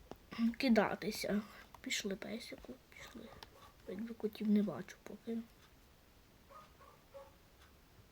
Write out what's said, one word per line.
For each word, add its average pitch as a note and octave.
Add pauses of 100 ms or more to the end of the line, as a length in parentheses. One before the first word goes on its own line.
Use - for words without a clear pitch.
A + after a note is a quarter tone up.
(480)
кидатися. G#3+ (380)
Пішли, G3
песику, A#3 (220)
пішли. - (600)
Якби A3+
котів G#3+
не G#3
бачу F#3
поки. A3+ (2750)